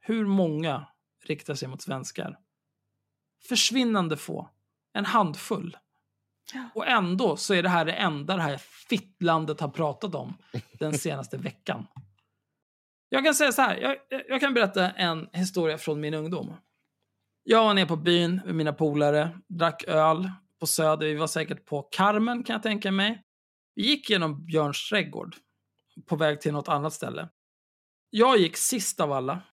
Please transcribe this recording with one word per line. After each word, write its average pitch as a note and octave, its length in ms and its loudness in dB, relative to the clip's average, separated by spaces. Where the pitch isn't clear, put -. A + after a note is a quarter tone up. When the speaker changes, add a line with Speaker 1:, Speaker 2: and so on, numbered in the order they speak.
Speaker 1:
Hur A3 260 -2
många D#3+ 600 0
riktar D3+ 280 -6
sig C#3 140 -8
mot C3 140 -12
svenskar? - 560 -8
Försvinnande A3 680 2
få. - 340 -10
En G3+ 120 -4
handfull. F#3 720 0
Speaker 2:
Ja. B3+ 200 -12
Speaker 1:
Och A3 120 -2
ändå F#3+ 500 4
så - 180 0
är F3 80 4
det F3+ 60 2
här E3+ 160 4
det E3 80 -2
enda D#3+ 440 -2
det F3 60 0
här C#3+ 140 -2
fittlandet D#3+ 720 0
har D3+ 80 -4
pratat D#3+ 460 -4
om C3+ 200 -8
den D#3 200 -2
senaste C#3 380 -6
Speaker 3:
<laughs> - 20 -8
Speaker 1:
veckan. - 480 -8
Jag C4+ 160 0
kan D4+ 100 6
säga C#4+ 180 2
så C#4 100 2
här, A#3 140 2
jag, C4+ 200 -2
jag, C4 200 -8
jag C4 120 -2
kan C#4 140 0
berätta F#3+ 360 2
en E3 420 -4
historia F3 460 -2
från D3+ 220 -4
min D3+ 140 -4
ungdom. D#3+ 400 -6
Jag A3+ 220 6
var G#3+ 100 6
nere F#3+ 120 6
på E3 100 0
byn E3+ 480 4
med F#3 100 -6
mina D3+ 180 0
polare, D3 680 2
drack E3 360 -2
öl D#3+ 460 2
på D#3+ 60 -6
Söder. D#3 400 2
Vi D3+ 80 0
var D#3 120 -2
säkert D#3 400 -6
på C#3+ 160 -4
Carmen, A3 600 0
kan A3+ 100 -4
jag A3 80 -6
tänka G#3 300 -2
mig. G3+ 300 0
Vi G#3 80 -6
gick C#4+ 280 0
genom D#3+ 360 0
Björns D#3 420 -2
trädgård - 480 -4
på E3 100 -2
väg D3+ 240 0
till D3+ 120 -2
något D3 160 -6
annat D3+ 240 -2
ställe. B2+ 360 -8
Jag A#3+ 280 4
gick E3 180 2
sist - 440 -2
av D3 120 0
alla. C#3 300 -4